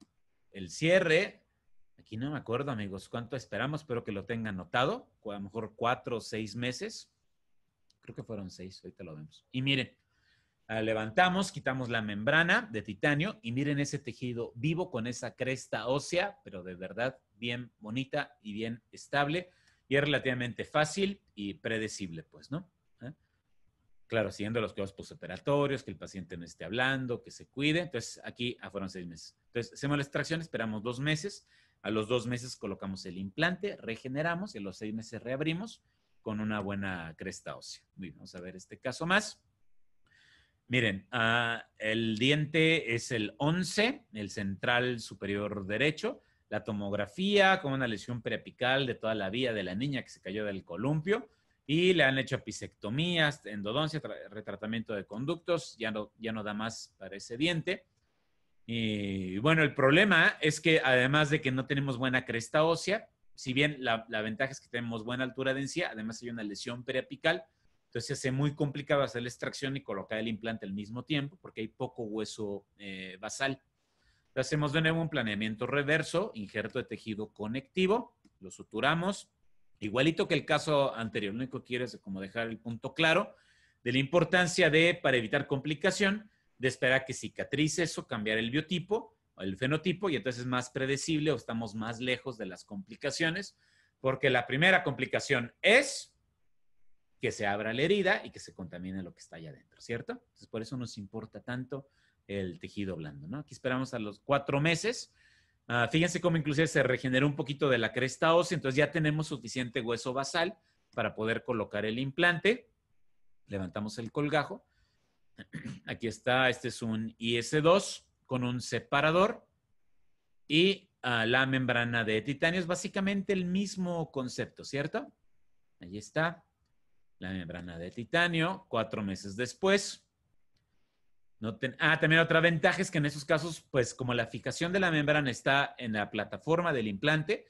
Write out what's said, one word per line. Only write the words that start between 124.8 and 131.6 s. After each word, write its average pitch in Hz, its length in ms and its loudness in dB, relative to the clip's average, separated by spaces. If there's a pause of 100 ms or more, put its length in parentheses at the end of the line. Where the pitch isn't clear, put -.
Ahí - 180 -10
está 170 460 -4 (720)
la 92 140 -6
membrana 87 440 -6
de 87 140 -8
titanio, 170 800 0
cuatro 110 340 0
meses 98 320 -4
después. 190 720 0 (1300)
No 110 160 -6
ten-, - 220 -4